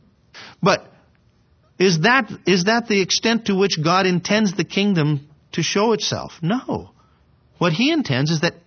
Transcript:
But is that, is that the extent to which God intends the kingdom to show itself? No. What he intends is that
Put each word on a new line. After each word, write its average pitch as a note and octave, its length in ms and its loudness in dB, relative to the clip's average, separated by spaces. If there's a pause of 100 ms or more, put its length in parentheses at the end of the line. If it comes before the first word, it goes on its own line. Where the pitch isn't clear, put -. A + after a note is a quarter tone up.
(640)
But F3 280 0 (880)
is F3+ 220 2
that, B3 300 2 (160)
is F3 180 2
that A#3 240 0
the G3+ 120 2
extent A3+ 460 -2
to G3+ 80 0
which F#3+ 280 0
God F3+ 240 2
intends F#3 480 0
the E3+ 100 -2
kingdom D#3+ 640 0 (240)
to E3+ 100 -4
show A3+ 300 0
itself? A#2 400 -4 (100)
No. D#3+ 480 -4 (680)
What E3+ 140 2
he B3 200 0
intends D3+ 380 0
is D#3+ 100 -2
that E3 140 -2 (120)